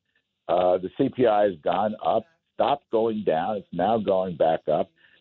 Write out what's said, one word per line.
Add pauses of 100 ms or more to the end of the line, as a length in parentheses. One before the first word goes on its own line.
(480)
uh,
the
C
P
I
has
gone (100)
up, (280)
stopped
going
down.
It's
now
going
back
up. (300)